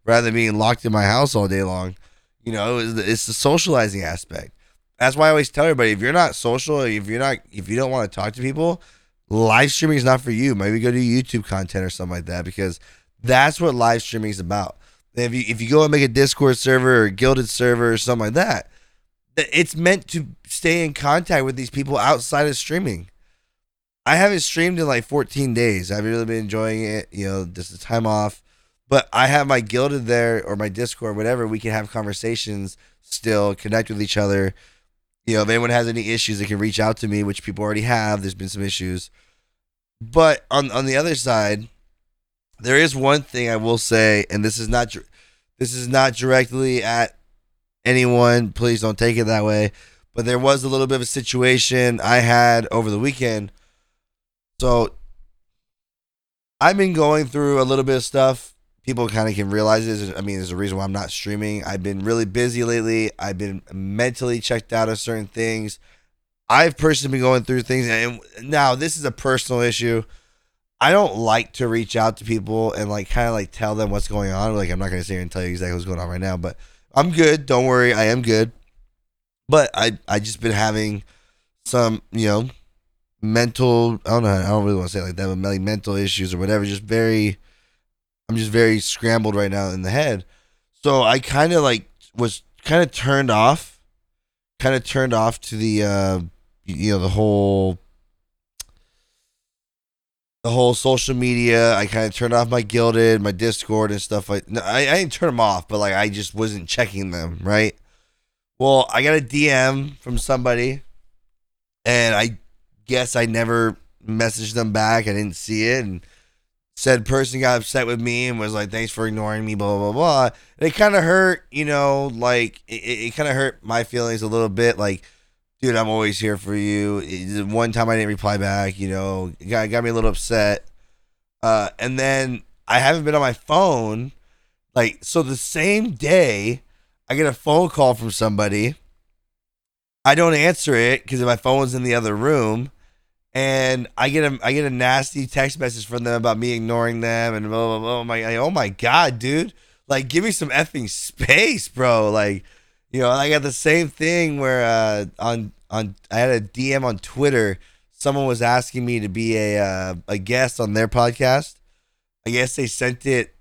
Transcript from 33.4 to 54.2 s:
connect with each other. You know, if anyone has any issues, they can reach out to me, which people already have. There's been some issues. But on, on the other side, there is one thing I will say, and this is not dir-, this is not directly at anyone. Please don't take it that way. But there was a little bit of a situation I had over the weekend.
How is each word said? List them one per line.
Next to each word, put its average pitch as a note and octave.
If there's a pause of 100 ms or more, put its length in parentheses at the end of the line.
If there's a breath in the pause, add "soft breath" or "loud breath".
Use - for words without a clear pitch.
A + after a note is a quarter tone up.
connect A2
with G#2
each G#2
other. G2 (720 soft breath)
You A2+
know, G#2+
if G#2
anyone A#2
has A#2+
any A2+
issues, A2
they G2+
can G#2
reach G#2+
out A2
to A2+
me, G#2
which G2+
people G#2
already G#2+
have. G#2+
There's F#2+
been F#2+
some G2
issues. F#2 (920)
But D3
on, C#3
on B2+
the C3+
other D#3
side, A2 (920)
there B2
is D3+
one C#3
thing B2
I A2+
will A2+
say, A2
and G#2
this A2
is A2
not A#2+
dir-, - (500 soft breath)
this B2
is B2+
not C3
directly B2+
at A#2 (640)
anyone. A#2+
Please A#2
don't G#2+
take A#2
it A#2+
that G#2+
way. G#2+ (420 soft breath)
But A#2
there B2
was C3+
a C3+
little C3+
bit C3
of B2
a A#2+
situation B2
I A#2
had A#2+
over A2
the G#2
weekend. A#2+ (1080)